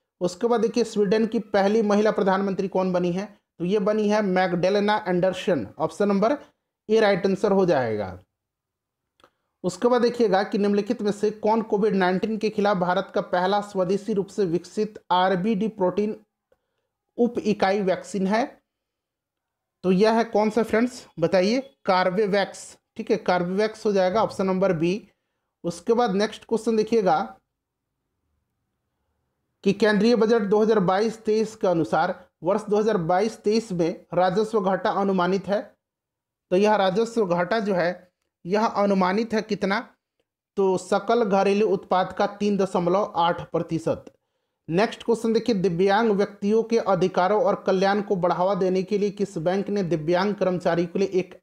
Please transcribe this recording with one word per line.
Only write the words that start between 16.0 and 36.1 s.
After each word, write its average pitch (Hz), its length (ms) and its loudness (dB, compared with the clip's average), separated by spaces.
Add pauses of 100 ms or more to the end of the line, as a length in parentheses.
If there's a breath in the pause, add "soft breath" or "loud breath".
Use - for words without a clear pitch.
उप 233 220 0
इकाई 202 420 0
वैक्सीन 185 460 -2
है? 226 360 -2 (1200)
तो 180 100 2
यह 214 200 4
है 226 120 2
कौन 214 260 0
सा 220 120 0
फ्रेंड्स, 220 440 -2 (120)
बताइए, 190 640 0
कार्बेवैक्स, 185 960 -2 (180)
ठीक 220 140 -6
है, 214 60 2
कार्बेवैक्स 190 720 -2
हो 214 60 0
जाएगा, 190 300 2
ऑप्शन 190 240 -2
नंबर 185 260 0
बी। 175 360 -2 (560)
उसके 170 280 -4
बाद 226 220 0
नेक्स्ट 208 300 -4
क्वेश्चन 226 320 -2
देखिएगा 214 600 0 (2250)
कि 196 80 2
केंद्रीय 214 440 4
बजट 226 260 2
दो 208 200 2
हज़ार 220 160 2
बाईस 202 460 0
तेईस 220 320 -2
के - 100 -2
अनुसार 170 640 0 (140)
वर्ष 208 280 -2
दो 208 60 2
हज़ार 214 200 0
बाईस 185 420 0
तेईस 214 340 -2
में 170 320 -2 (100)
राजस्व 185 460 0
घाटा 190 300 -2
अनुमानित 190 580 0
है, 208 280 -4 (760)